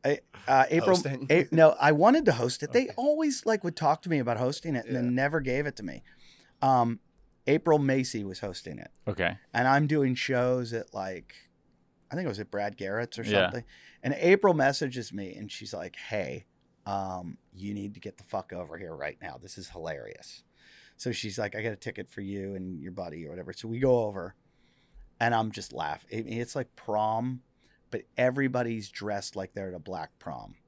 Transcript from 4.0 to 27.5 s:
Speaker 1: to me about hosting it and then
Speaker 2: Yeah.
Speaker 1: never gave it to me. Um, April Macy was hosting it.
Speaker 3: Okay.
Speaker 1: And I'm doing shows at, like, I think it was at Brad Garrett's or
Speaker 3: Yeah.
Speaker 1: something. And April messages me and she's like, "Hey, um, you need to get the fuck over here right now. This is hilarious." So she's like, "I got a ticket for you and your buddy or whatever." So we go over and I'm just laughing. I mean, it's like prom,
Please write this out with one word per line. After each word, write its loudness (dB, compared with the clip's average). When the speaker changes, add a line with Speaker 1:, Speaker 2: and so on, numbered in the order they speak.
Speaker 1:
to -6
me 2
about 0
hosting -2
it -4
and -4
then 0
Speaker 2:
Yeah. 2
Speaker 1:
never 0
gave -2
it -6
to -10
me. -10
Um, 4
April 4
Macy 0
was -8
hosting -10
it. -16
Speaker 3:
Okay. 0
Speaker 1:
And 2
I'm 6
doing 4
shows 0
at, -6
like, -8
I -8
think -4
it -2
was -6
at -10
Brad -4
Garrett's -6
or -8
Speaker 3:
Yeah. 4
Speaker 1:
something. -6
And -2
April 6
messages 0
me -10
and -14
she's -12
like, -10
"Hey, -6
um, -6
you -10
need -8
to -20
get -14
the -20
fuck -8
over -10
here -10
right -8
now. -10
This -16
is -14
hilarious." -12
So -6
she's -6
like, -4
"I -6
got -4
a -8
ticket -12
for -12
you -6
and -8
your -12
buddy -10
or -12
whatever." -12
So -12
we -6
go 6
over -8
and 2
I'm 0
just -12
laughing. -6
I -6
mean, -6
it's -8
like -6
prom, -2